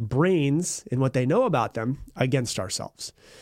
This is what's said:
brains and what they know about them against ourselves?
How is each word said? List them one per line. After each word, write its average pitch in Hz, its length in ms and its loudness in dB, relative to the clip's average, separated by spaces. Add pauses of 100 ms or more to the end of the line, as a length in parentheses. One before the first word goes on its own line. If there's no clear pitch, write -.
brains 147 880 2
and 127 100 0
what 131 120 2
they 127 120 2
know 180 200 2
about 131 300 0
them 117 240 -2 (180)
against 127 420 0
ourselves? - 540 -8 (300)